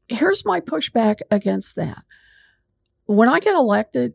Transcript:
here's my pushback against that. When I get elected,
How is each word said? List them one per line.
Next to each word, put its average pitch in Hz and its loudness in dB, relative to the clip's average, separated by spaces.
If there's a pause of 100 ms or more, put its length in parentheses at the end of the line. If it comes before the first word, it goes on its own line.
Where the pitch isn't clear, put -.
here's 330 -2
my 370 0
pushback 226 -2 (160)
against 196 -2
that. - -8 (1040)
When 214 4
I 330 2
get 403 0
elected, 233 0